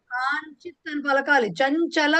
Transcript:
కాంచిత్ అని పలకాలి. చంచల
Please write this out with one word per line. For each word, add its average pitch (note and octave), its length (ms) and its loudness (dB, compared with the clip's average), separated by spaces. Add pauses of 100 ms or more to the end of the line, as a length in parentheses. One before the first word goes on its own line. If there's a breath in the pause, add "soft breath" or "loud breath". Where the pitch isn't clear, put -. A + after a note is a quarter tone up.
కాంచిత్ D4 800 -8
అని D4 140 -4
పలకాలి. C#4 500 2
చంచల C#4 680 0